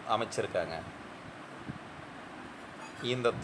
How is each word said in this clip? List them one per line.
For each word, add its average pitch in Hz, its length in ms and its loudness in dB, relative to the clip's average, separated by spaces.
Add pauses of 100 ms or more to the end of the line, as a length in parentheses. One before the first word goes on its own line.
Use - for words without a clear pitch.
(160)
அமைச்சிருக்காங்க. 95 600 2 (2500)
இந்த 120 300 6